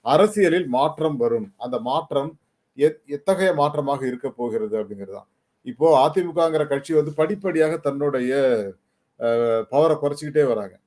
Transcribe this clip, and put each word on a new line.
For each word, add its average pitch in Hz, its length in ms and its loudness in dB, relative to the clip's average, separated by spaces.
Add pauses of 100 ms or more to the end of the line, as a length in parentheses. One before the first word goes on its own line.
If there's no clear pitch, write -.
அரசியலில் 175 640 4
மாற்றம் 151 500 0
வரும். 117 400 0
அந்த 123 220 -6
மாற்றம் 143 600 -4 (380)
எத்-, 151 280 0
எத்தகைய 180 480 0
மாற்றமாக 143 540 0
இருக்க 123 220 -6
போகிறது 110 540 -4
அப்படிங்கிறது 98 280 -12
தான். 101 160 -16 (340)
இப்போ 139 480 4
அதிமுகங்கிற 165 580 0
கட்சி 139 260 -4
வந்து 151 200 0
படிப்படியாக 160 640 0
தன்னுடைய, 139 580 -2 (840)
அ, 117 60 -2 (440)
பவரை 151 300 4
குறைச்சிக்கிட்டே 147 460 0
வராங்க. 104 400 -4